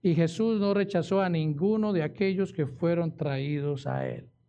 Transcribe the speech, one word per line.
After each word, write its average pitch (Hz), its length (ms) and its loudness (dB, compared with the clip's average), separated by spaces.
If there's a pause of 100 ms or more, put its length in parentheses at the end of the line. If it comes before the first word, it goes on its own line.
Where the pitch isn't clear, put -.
y 175 120 4
Jesús 202 460 2
no 202 140 2
rechazó 196 480 0
a 185 80 0
ninguno 175 640 0
de 170 100 2
aquellos 190 500 0
que 147 140 -2
fueron 170 500 0
traídos 143 720 -2
a 67 200 -2
Él. - 220 -8 (200)